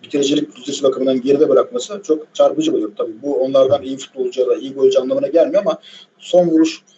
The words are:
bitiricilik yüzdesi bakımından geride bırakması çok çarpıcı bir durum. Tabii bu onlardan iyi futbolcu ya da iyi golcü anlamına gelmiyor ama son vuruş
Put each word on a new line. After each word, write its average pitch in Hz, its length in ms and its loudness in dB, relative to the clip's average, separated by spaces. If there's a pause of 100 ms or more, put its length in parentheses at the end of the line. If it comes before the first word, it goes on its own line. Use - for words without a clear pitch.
bitiricilik 143 540 -2
yüzdesi 135 260 -12
bakımından 131 380 0
geride 143 280 2
bırakması 123 540 -2
çok 156 320 -4
çarpıcı 143 380 0
bir 117 80 0
durum. 107 160 -8
Tabii 113 240 -8
bu 143 140 -4
onlardan 135 480 2
iyi 135 140 -8
futbolcu 127 440 -6
ya 127 60 0
da 123 80 0
iyi 131 180 -10
golcü 135 260 4
anlamına 135 280 -2
gelmiyor 160 340 2
ama 170 180 -2 (380)
son 175 300 2
vuruş 160 360 2 (140)